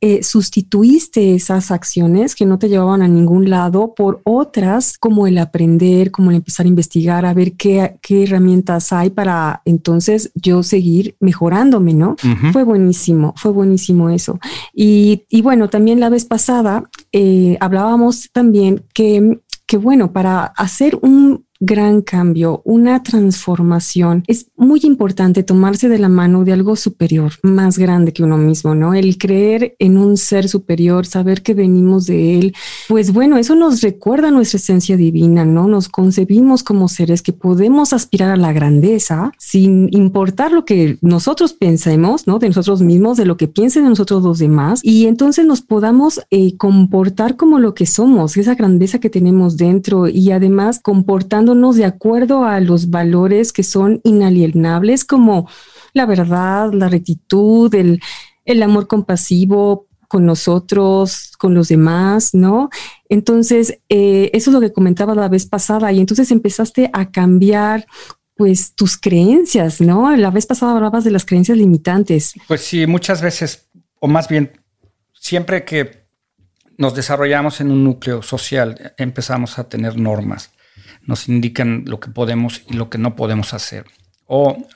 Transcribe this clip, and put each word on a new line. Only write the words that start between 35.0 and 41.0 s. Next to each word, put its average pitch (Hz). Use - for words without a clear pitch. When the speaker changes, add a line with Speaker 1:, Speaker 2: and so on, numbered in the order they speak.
Speaker 1:
¿no? 165
Nos 202
concebimos 202
como 190
seres 170
que 180
podemos 214
aspirar 196
a 196
la 165
grandeza 160
sin 190
importar 190
lo 330
que 170